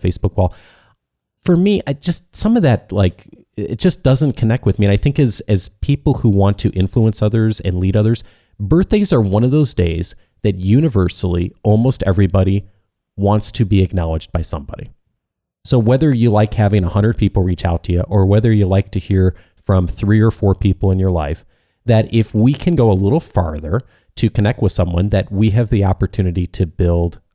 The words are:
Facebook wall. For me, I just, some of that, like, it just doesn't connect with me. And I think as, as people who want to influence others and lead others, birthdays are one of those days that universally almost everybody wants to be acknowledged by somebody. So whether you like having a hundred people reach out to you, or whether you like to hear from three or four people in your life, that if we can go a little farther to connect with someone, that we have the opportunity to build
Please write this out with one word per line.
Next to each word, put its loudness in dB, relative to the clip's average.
Facebook -4
wall. 0
For 2
me, 0
I -4
just, -8
some 0
of 2
that, 0
like, -2
it -8
just -2
doesn't 2
connect 0
with 0
me. 2
And 4
I 2
think -2
as, 0
as 0
people -2
who 0
want 2
to 0
influence 0
others 0
and -4
lead 0
others, 0
birthdays 0
are 4
one 2
of 2
those 0
days -4
that 0
universally 0
almost 0
everybody 0
wants -2
to -2
be 2
acknowledged -4
by -4
somebody. -10
So 2
whether 2
you 2
like 0
having 2
a -2
hundred 2
people 0
reach -2
out -2
to -4
you, 0
or 4
whether 2
you 2
like 0
to -4
hear 0
from 2
three 0
or 4
four 0
people -2
in 0
your 0
life, -8
that 2
if -2
we 2
can -2
go 2
a 0
little 0
farther -4
to 0
connect -2
with 0
someone, -2
that -2
we 0
have 0
the 0
opportunity -2
to -4
build -2